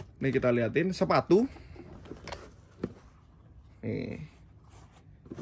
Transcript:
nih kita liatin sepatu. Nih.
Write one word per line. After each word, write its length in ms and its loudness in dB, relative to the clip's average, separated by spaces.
nih 80 2
kita 200 2
liatin 440 2
sepatu. 520 6
Nih. 400 -4